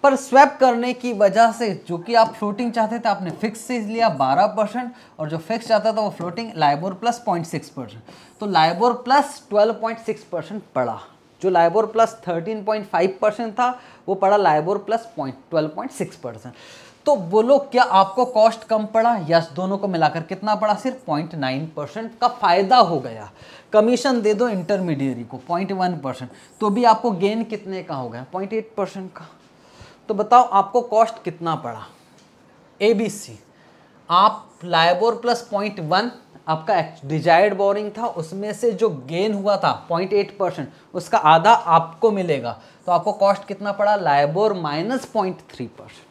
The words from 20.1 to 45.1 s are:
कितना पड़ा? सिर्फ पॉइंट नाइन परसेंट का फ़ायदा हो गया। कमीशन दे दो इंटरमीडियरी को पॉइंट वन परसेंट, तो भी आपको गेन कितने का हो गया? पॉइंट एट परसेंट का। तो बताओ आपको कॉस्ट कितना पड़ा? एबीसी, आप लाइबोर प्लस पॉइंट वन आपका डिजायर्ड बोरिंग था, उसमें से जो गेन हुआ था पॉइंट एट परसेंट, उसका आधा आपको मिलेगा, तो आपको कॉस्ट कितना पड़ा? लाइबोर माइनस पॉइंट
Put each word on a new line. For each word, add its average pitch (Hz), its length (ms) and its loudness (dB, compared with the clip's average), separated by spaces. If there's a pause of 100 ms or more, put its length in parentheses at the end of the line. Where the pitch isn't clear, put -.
कितना 202 320 -4
पड़ा? 214 180 0
सिर्फ 247 320 -6
पॉइंट 160 300 -4
नाइन 143 300 -4 (100)
परसेंट 202 440 -10
का 247 80 0
फ़ायदा 190 500 4
हो 170 220 6
गया। 113 300 -10 (440)
कमीशन 240 480 4
दे 214 120 2
दो 233 160 0
इंटरमीडियरी 160 720 -2
को 120 140 -14
पॉइंट 175 340 -6
वन 180 260 -2
परसेंट, 131 340 -10 (300)
तो 214 80 0
भी 220 140 0
आपको 226 280 4
गेन 202 320 -2
कितने 196 400 -10
का 160 120 -10
हो 127 140 -8
गया? 120 240 -12
पॉइंट 196 200 -8
एट 220 240 -8
परसेंट 190 340 -8
का। - 160 -20 (840)
तो 220 40 -2
बताओ 208 300 4
आपको 196 380 2
कॉस्ट 220 420 0
कितना 165 320 -6
पड़ा? 120 300 -12 (960)
एबीसी, 202 560 -2 (720)
आप 196 400 2 (140)
लाइबोर 180 520 2
प्लस 240 360 -4
पॉइंट 202 280 -4
वन 185 320 -2 (360)
आपका 160 340 -2 (240)
डिजायर्ड 165 520 4
बोरिंग 202 400 0
था, 233 100 -6
उसमें 196 460 -8
से 240 180 0
जो 208 180 0
गेन 165 440 -4
हुआ 196 240 0
था 165 140 0 (180)
पॉइंट 185 240 -2
एट 202 240 -2
परसेंट, 170 320 -4 (240)
उसका - 240 -2
आधा 165 340 6
आपको 170 600 2
मिलेगा, 147 480 -4 (280)
तो 180 40 0
आपको 175 220 0
कॉस्ट 196 340 0
कितना 202 240 -8
पड़ा? 202 240 2
लाइबोर 160 580 2
माइनस 175 520 -4
पॉइंट 190 340 -4 (120)